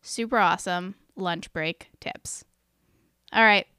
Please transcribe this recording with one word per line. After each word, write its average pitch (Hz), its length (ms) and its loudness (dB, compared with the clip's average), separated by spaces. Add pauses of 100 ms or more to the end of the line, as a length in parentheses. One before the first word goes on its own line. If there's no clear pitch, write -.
super 233 360 -2
awesome 180 560 0 (220)
lunch 170 360 -6
break 160 380 -6 (100)
tips. - 440 -12 (880)
All 226 100 4
right. 208 240 6 (120)